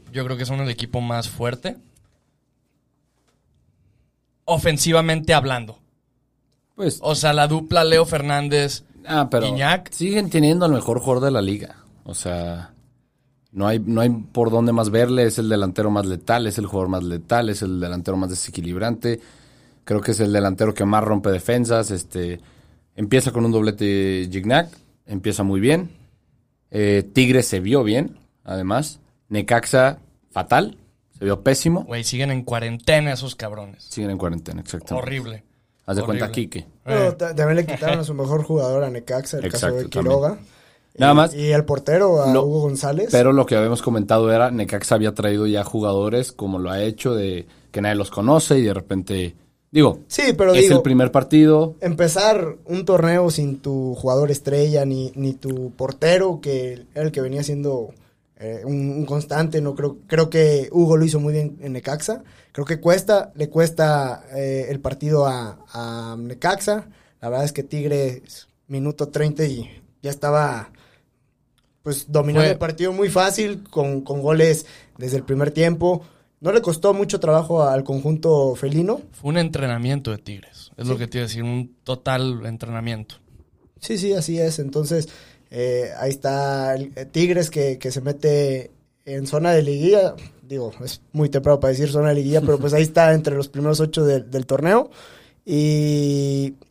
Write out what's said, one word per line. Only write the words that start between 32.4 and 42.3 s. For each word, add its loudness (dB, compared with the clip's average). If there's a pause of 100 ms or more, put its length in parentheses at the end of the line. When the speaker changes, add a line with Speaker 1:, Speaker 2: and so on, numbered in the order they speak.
Speaker 1:
cuarentena -2
esos -10
cabrones. -14
Speaker 2:
Siguen -6
en -4
cuarentena, -6
exactamente. -8
Speaker 1:
Horrible. -10 (420)
Speaker 2:
Haz -4
de -2
cuenta, -4
Speaker 1:
Horrible. -6
Speaker 2:
Quique. -12 (160)
Speaker 3:
Pero 0
Speaker 1:
Eh. 0
Speaker 3:
ta-, -6
también 2
le 2
quitaron -2
a -4
Speaker 1:
<laughs> -
Speaker 3:
su -6
mejor -2
jugador 0
a -4
Necaxa, -6
el -6
Speaker 2:
Exacto, -2
Speaker 3:
caso 0
de -
Speaker 2:
también. -4 (120)
Speaker 3:
Quiroga. 0 (600)
Speaker 2:
Nada 6
Speaker 3:
Y, 8
Speaker 2:
más. 6
Speaker 3:
y 0
el 4
portero, 2
a 4